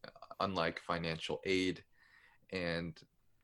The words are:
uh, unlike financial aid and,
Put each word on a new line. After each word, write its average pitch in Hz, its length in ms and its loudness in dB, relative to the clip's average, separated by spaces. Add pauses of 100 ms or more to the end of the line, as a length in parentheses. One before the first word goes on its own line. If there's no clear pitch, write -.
uh, - 60 -16 (300)
unlike 90 440 2
financial 82 600 0
aid 92 400 2 (680)
and, 85 480 -2 (440)